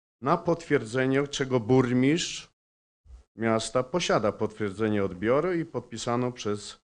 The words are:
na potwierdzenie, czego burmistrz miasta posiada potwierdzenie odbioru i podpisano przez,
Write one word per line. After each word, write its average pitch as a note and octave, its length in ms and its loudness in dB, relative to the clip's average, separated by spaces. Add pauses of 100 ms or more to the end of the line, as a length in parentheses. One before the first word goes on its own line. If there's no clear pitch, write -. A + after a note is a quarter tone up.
(200)
na C#3+ 160 2
potwierdzenie, C3+ 920 0
czego B2+ 320 0
burmistrz B2+ 920 2 (840)
miasta A2+ 480 0
posiada C#3+ 500 0
potwierdzenie G#2 720 -2
odbioru A#2 500 0
i E3 100 -2
podpisano B2 680 -4
przez, G#2 480 -8 (160)